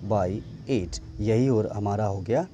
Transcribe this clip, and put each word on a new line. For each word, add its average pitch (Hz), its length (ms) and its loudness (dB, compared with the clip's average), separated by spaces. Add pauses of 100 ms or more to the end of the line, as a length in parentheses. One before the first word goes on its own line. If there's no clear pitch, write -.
बाई 101 340 0 (280)
एट, 117 260 0 (240)
यही 113 280 4
और 113 260 4
हमारा 104 320 0
हो 98 140 -2
गया 120 340 0